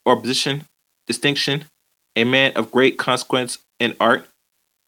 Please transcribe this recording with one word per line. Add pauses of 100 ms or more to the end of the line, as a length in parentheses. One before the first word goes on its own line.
or
position, (440)
distinction, (500)
a
man
of
great
consequence (220)
in
art. (600)